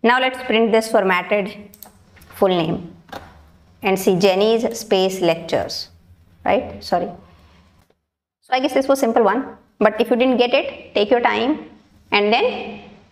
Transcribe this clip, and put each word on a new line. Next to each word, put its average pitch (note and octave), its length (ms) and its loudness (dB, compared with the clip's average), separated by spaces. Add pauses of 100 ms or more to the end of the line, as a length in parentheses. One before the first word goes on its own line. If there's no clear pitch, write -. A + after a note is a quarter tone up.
Now A#3+ 160 4
let's C4 240 -2
print A3+ 280 2
this A3 200 0
formatted F#3+ 640 0 (760)
full G3 140 2
name E3+ 460 -2 (840)
and F#3+ 180 0
see F#3+ 180 2
Jenny's G#3 600 2
space F#3+ 420 0
lectures, E3 680 -2 (560)
right? - 360 -2
Sorry. - 280 -4 (1300)
So - 120 -6
I C4 80 2
guess C#4+ 120 -2
this C4+ 140 0
was C4+ 120 2
simple A#3+ 240 2
one, G#3+ 340 0 (200)
but G#3+ 220 2
if A#3 100 0
you B3 60 4
didn't B3 220 2
get A#3+ 160 2
it, - 400 -4
take G#3 160 0
your A#3+ 100 4
time A#3 500 -2 (420)
and G#3 200 4
then - 500 -2 (300)